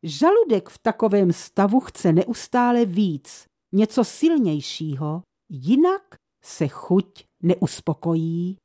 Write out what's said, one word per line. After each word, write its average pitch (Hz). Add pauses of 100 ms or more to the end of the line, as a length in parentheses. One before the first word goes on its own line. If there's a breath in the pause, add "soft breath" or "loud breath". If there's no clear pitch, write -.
Žaludek 262
v -
takovém 202
stavu 202
chce -
neustále 240
víc, 180 (280)
něco 214
silnějšího, 156 (260)
jinak 262 (420)
se -
chuť - (180)
neuspokojí. 170